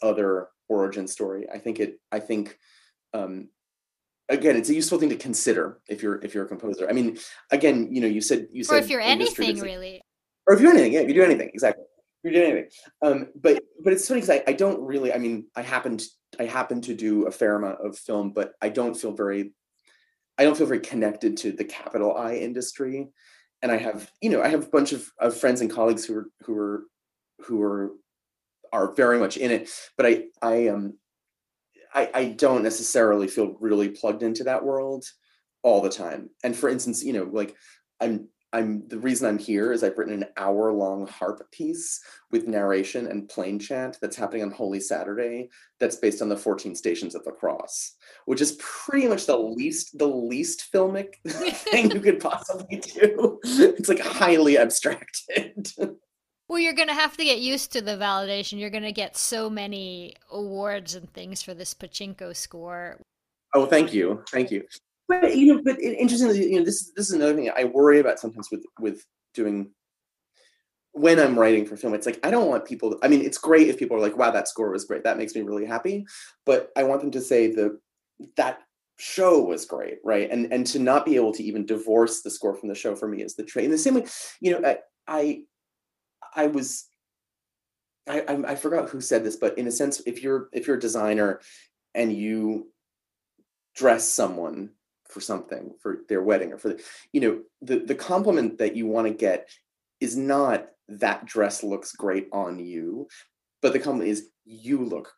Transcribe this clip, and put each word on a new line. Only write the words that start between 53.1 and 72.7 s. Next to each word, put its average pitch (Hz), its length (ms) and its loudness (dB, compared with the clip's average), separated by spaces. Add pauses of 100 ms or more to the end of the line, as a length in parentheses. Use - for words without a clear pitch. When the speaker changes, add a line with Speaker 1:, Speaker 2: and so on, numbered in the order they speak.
Speaker 1:
It's, 254 440 4
like, 175 120 4
highly 160 560 6
abstracted. 151 1200 0
<laughs> - 180 -6 (540)
Speaker 2:
Well, 339 80 -4
you're 330 140 0
gonna 311 220 0
have 302 240 0
to 320 60 0
get 262 160 2
used 262 320 -4
to 240 100 -4
the 202 160 -6
validation. 202 600 -4
You're 208 120 -8
gonna 214 200 -8
get 208 280 -8
so 220 320 -4
many 196 640 -10 (160)
awards 196 640 -8
and 180 180 -18
things 190 300 -12
for 190 100 -14
this 175 220 -12
Pachinko 190 600 -14
score. 175 640 -12 (560)
Speaker 1:
Oh, 135 120 6
thank 156 260 4
you. 101 400 0
Thank 127 180 0
you. 101 140 -4 (440)
But, 359 280 4
you 285 180 10
know, - 80 -2
but 262 160 0
it, 233 200 -2
interestingly, 226 520 4
you 190 80 4
know, 170 60 4
this, - 320 -4
this 196 140 -4
is - 20 -2
another 151 220 4
thing 135 200 -2
I 127 100 2
worry 143 360 8
about 127 180 2
sometimes 110 320 -10
with, 104 140 -8 (160)
with 107 240 -6 (300)
doing, 104 380 -4 (1200)
when 160 280 6
I'm 127 180 4
writing 110 280 6
for 107 100 -12
film. 107 180 -4
It's 104 120 -4
like, 117 180 -4
I 156 60 2
don't 220 180 2
want 123 160 0
people, 113 380 -4